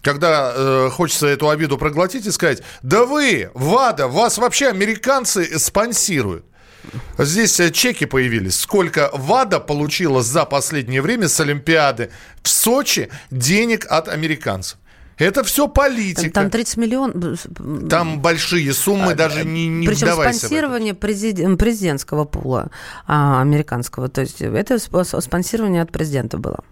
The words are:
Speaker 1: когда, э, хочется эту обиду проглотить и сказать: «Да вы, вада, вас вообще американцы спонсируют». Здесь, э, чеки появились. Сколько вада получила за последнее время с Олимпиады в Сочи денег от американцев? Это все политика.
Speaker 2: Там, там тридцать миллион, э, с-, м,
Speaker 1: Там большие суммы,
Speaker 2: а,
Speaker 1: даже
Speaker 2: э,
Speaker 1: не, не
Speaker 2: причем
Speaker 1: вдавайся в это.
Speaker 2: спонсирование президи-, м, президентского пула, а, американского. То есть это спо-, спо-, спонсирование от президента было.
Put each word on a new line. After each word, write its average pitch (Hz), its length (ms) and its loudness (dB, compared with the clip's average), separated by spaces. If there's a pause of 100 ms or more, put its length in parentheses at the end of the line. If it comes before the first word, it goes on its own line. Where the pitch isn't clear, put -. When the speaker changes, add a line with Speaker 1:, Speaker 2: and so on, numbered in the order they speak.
Speaker 1:
когда, 147 520 2
э, 131 380 2
хочется 151 340 -2
эту 143 220 2
обиду 151 300 0
проглотить 185 480 -2
и 202 40 -4
сказать: 156 320 0 (200)
«Да 190 240 4
вы, 254 480 0
вада, 156 540 2
вас 196 280 2
вообще 247 320 2
американцы 208 920 0
спонсируют». 156 840 0 (760)
Здесь, 165 420 2
э, 170 100 4
чеки 160 340 0
появились. 113 560 0
Сколько 156 540 2
вада 185 440 0
получила 147 640 0
за 131 220 2
последнее 135 560 -2
время 202 280 0
с - 120 0
Олимпиады 147 680 2 (320)
в - 80 -4
Сочи 226 580 2 (220)
денег 196 580 2
от 160 200 0
американцев? 151 680 -4 (400)
Это 196 280 2
все 285 220 2
политика. 254 640 0
Speaker 2:
Там, 196 140 2
там 196 60 0
тридцать 226 260 -2
миллион, 233 380 0
э, 175 220 -4
с-, - 100 -12 (120)
м, - 300 -8
Speaker 1:
Там 160 320 0
большие 165 540 0
суммы, 190 380 2
Speaker 2:
а, - 20 2
Speaker 1:
даже 156 260 2
Speaker 2:
э, 160 40 -2
Speaker 1:
не, 165 240 -2
не 165 180 0
Speaker 2:
причем 202 220 2
Speaker 1:
вдавайся 170 240 4
в 240 40 -2
это. - 100 -4
Speaker 2:
спонсирование 247 460 -2
президи-, 202 520 -2
м, 185 120 4
президентского 175 680 0
пула, - 420 -4 (380)
а, 143 340 4
американского. 131 720 0
То - 100 -4
есть - 220 -6
это 190 360 0
спо-, - 260 0
спо-, - 180 -4
спонсирование 185 580 -2
от 165 100 -2
президента 143 460 -4
было. - 360 -8